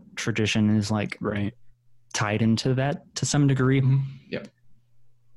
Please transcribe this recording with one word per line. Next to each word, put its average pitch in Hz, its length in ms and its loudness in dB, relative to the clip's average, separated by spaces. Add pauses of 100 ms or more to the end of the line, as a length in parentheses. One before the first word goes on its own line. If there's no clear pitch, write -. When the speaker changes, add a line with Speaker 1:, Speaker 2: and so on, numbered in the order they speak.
(160)
Speaker 1:
tradition 107 600 0
is, 104 140 0
like, 104 320 -4
Speaker 2:
Right. 101 320 -4 (640)
Speaker 1:
tied 107 260 0
into 113 320 2
that 131 440 -4
to - 100 -6
some 147 180 2
degree. 131 360 2
Speaker 3:
Mm-hmm. 135 180 4 (300)
Yep. - 180 -10 (880)